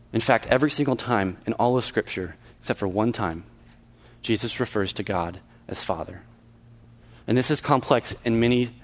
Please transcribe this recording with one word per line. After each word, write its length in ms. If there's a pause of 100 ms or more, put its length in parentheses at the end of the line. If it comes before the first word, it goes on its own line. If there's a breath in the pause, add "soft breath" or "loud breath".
(120)
In 80
fact, 260
every 240
single 240
time 520
in 80
all 220
of 80
Scripture, 520 (240 soft breath)
except 180
for 80
one 240
time, 320 (800 soft breath)
Jesus 380
refers 320
to 100
God 380 (260 soft breath)
as 160
Father. 400 (1040 soft breath)
And 100
this 140
is 100
complex 540 (100)
in 140
many, 320 (120)